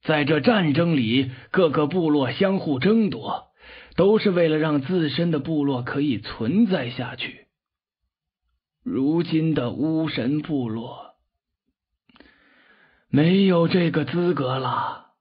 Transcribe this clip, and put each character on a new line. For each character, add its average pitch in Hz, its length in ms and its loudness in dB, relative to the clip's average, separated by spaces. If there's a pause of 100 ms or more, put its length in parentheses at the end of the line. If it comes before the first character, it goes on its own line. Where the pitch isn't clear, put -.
在 151 220 0
这 151 160 2
战 185 320 2
争 165 240 2
里， 127 340 0 (200)
各 175 180 4
个 147 180 0
部 165 220 0
落 139 240 2
相 196 260 0
互 147 200 -2
争 208 320 2
夺， - 420 -10 (440)
都 202 220 4
是 208 120 2
为 175 180 2
了 156 80 2
让 151 240 0
自 156 300 0
身 170 200 -2
的 151 100 -2
部 147 220 -2
落 139 200 -2
可 139 180 -6
以 139 180 0
存 139 480 0
在 151 240 -2
下 123 260 -10
去。 - 320 -12 (1300)
如 135 400 0
今 160 300 0
的 131 200 -2
巫 160 360 -2
神 143 320 -2
部 139 300 -4
落 113 440 -10 (2000)
没 170 340 4
有 170 240 4
这 170 220 2
个 151 160 0
资 175 260 0
格 131 260 -2
了。 120 520 -6 (100)